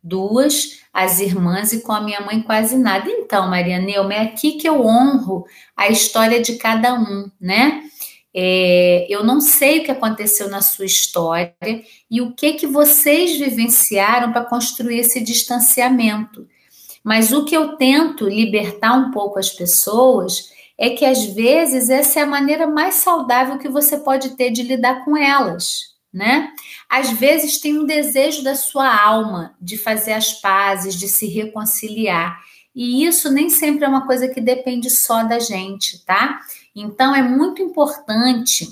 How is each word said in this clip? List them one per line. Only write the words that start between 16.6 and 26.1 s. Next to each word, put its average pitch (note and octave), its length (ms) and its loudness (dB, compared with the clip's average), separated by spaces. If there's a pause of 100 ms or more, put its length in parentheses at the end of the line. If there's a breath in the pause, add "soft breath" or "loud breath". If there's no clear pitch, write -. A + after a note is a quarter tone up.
Mas A3 300 2
o D4 100 2
que D4 100 -2
eu D#4 220 0
tento C4+ 540 2
libertar G#3+ 640 0
um C4 180 2
pouco G3+ 260 -4
as G3 120 -2
pessoas G3+ 1000 0 (280 loud breath)
é A#3 140 0
que, B3 120 -2
às B3+ 220 2
vezes, A#3+ 640 2
essa C#4+ 320 2
é - 20 2
a - 20 2
maneira D4 400 0
mais D4+ 300 0
saudável C4 640 2
que C#4+ 100 -10
você C#4+ 300 0
pode C4+ 400 -2
ter B3 120 0
de A#3 140 -4
lidar B3+ 400 0
com D4+ 140 0
elas, C4+ 760 -2 (200)